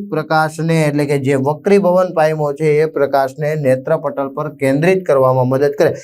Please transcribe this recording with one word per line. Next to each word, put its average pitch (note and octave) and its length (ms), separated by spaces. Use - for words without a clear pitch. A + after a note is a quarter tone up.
પ્રકાશને, D#3 720
એટલે D3 240
કે C#3+ 120
જે C#3 160
વક્રીભવન F3+ 800
પામ્યો D#3 380
છે, D3+ 300
એ D#3+ 40
પ્રકાશને C#3+ 680
નેત્રપટલ C#3 720
પર D3 200
કેન્દ્રિત D3 580
કરવામાં C3 420
મદદ C#3 300
કરે, D#3+ 260